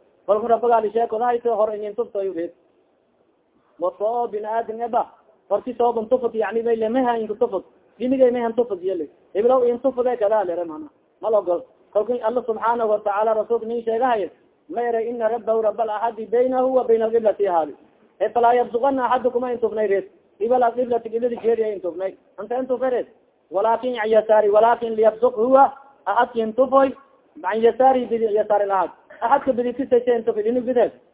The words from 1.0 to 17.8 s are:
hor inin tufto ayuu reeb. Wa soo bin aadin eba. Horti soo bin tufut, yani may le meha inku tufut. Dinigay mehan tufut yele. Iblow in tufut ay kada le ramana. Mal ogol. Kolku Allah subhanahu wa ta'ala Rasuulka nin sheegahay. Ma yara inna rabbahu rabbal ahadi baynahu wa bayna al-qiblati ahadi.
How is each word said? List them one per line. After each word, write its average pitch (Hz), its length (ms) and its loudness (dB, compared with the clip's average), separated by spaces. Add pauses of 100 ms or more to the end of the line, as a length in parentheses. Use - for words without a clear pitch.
hor 214 300 0
inin 208 200 -10
tufto 208 240 -6
ayuu 196 160 -6
reeb. 170 160 -8 (1300)
Wa 180 180 -2
soo 233 300 -2
bin 208 160 -8
aadin 220 360 -6
eba. 233 260 -2 (420)
Horti 208 260 -4
soo 240 180 2
bin 220 160 -4
tufut, 233 260 -2
yani 220 280 -2
may 226 140 0
le 220 120 -2
meha 240 300 0
inku 214 160 -6
tufut. 196 300 -2 (340)
Dinigay 254 320 4
mehan 233 220 -2
tufut 202 300 -2
yele. 180 260 -4 (260)
Iblow 240 300 4
in 240 140 0
tufut 247 280 -2
ay 247 100 0
kada 214 280 0
le 175 100 -4
ramana. 156 340 -8 (340)
Mal 220 120 0
ogol. 180 280 0 (300)
Kolku 208 200 0 (100)
Allah 233 240 -2
subhanahu 220 420 -2
wa 208 100 2
ta'ala 214 360 0
Rasuulka 220 320 -2
nin 233 160 -6
sheegahay. 226 480 -2 (380)
Ma 233 140 -6
yara 226 200 -2
inna 233 260 -4
rabbahu 220 340 0
rabbal 214 280 -2
ahadi 214 360 -4
baynahu 254 480 2
wa 247 100 2
bayna 226 220 2
al-qiblati 214 420 2
ahadi. 156 260 0 (460)